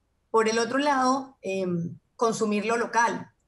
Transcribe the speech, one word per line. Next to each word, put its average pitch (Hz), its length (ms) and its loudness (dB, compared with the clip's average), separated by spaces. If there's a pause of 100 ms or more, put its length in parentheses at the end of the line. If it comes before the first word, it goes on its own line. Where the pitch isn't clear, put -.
(300)
Por 220 180 4
el 226 120 2
otro 233 180 0
lado, 262 640 0
em, 180 560 -4 (180)
consumir 214 520 0
lo 233 100 0
local. 226 540 0 (160)